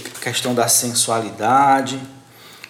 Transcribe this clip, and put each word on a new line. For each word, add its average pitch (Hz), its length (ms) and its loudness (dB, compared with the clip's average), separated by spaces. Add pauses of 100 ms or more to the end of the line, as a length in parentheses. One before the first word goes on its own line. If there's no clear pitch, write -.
(160)
a - 40 -16
questão 123 340 -4
da 117 140 2
sensualidade, 120 1300 2 (720)